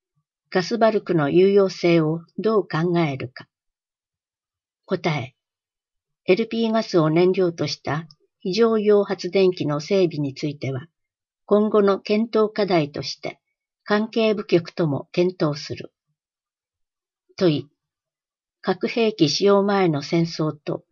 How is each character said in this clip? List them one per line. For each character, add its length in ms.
ガ 120
ス 160
バ 120
ル 120
ク 120
の 140
有 220
用 180
性 320
を 220
ど 220
う 20
考 380
え 160
る 120
か。 200
答 280
え、 200
エ 100
ル 140
ピ 180
ー 60
ガ 100
ス 160
を 120
燃 220
料 200
と 140
し 160
た 260
非 140
常 240
用 260
発 260
電 200
機 160
の 140
整 240
備 140
に 160
つ 120
い 120
て 140
は、 140
今 240
後 140
の 180
検 280
討 240
課 140
題 240
と 120
し 140
て、 240
関 240
係 260
部 100
局 260
と 180
も 240
検 240
討 200
す 180
る。 180
問 180
い、 140
核 280
兵 240
器 160
使 160
用 180
前 260
の 140
戦 200
争 340
と 360